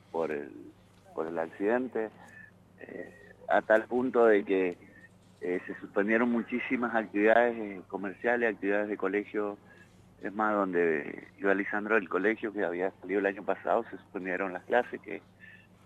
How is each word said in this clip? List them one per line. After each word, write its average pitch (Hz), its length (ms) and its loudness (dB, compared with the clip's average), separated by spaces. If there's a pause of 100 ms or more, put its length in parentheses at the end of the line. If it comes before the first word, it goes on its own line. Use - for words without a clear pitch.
(100)
por 80 220 -2
el, 73 180 -8 (640)
por 80 120 -4
el 82 120 -4
accidente, 110 680 -2 (720)
eh, - 540 -16 (160)
a 104 100 4
tal 110 220 4
punto 120 420 2
de 107 200 6
que, 92 340 0 (640)
eh, - 240 -2
se - 120 -10
suspendieron 113 540 2
muchísimas 117 600 -2
actividades, 110 600 4
eh, 101 340 -8
comerciales, 107 680 -2
actividades 101 340 0
de 104 80 -4
colegio. 104 640 -2 (640)
Es 104 100 -8
más, 107 220 0
donde 87 720 0 (100)
iba 98 140 2
Lisandro 104 420 0
del 104 140 2
colegio, 104 420 0
que 101 140 -4
había 90 260 -2 (120)
salido 92 180 -2
el 98 60 2
año 98 180 -2
pasado, 98 460 0
se 95 80 -14
suspendieron 92 560 -6
las 90 100 -10
clases, - 380 0
que 90 180 -10 (640)